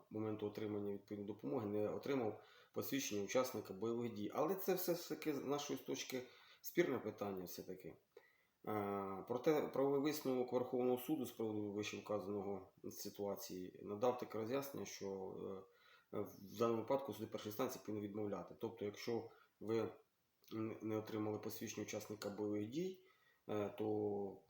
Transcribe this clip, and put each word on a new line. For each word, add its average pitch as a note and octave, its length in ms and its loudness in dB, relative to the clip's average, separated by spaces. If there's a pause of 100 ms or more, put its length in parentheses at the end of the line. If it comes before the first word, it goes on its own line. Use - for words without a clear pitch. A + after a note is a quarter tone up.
(120)
моменту G#2+ 360 0
отримання G#2 460 0
відповідної G2+ 340 -6
допомоги A#2 400 -2
не G#2 220 2
отримав A#2+ 540 0 (300)
посвідчення G#2 500 0
учасника A2 500 2
бойових A#2 400 0
дій. G#2 220 -2
Але D#3 200 4
це F#3+ 180 2
все F3 220 2
ж - 140 -8
таки - 240 0
з C3 120 -2
нашої C#3 340 0
точки C3 440 -2 (380)
спірне C#3+ 380 4
питання G2+ 460 -2
все-таки. F2+ 480 -8 (760)
Е, G2 600 0
проте C3+ 340 4
правовий C#3 400 4
висновок C3 520 2
Верховного B2 440 4
суду C3 280 0
з A#2 60 -8
приводу G#2+ 400 0
вищевказаного G2+ 960 0 (220)
ситуації G2 920 -4
надав G#2+ 360 2
таке - 200 -4
роз'яснення, A2+ 480 -2
що, F#2+ 500 -6 (800)
е, G#2+ 80 -2
в G2 360 -10
даному A#2 240 4
випадку C3+ 320 0
суди G#2+ 140 -6
першої G#2+ 240 -6
інстанції B2+ 340 -2
повинні G#2 220 -2
відмовляти. G2+ 520 -4
Тобто, G#2+ 260 -4
якщо A2 440 -2 (300)
ви G#2+ 300 2 (640)
н-, A2 280 -2
не A2 160 0
отримали G#2+ 400 0
посвідчення G#2+ 460 -4
учасника G#2+ 460 -4
бойових G#2 400 0
дій, F3+ 300 -2 (500)
е, G#2 200 2
то, G#2 800 0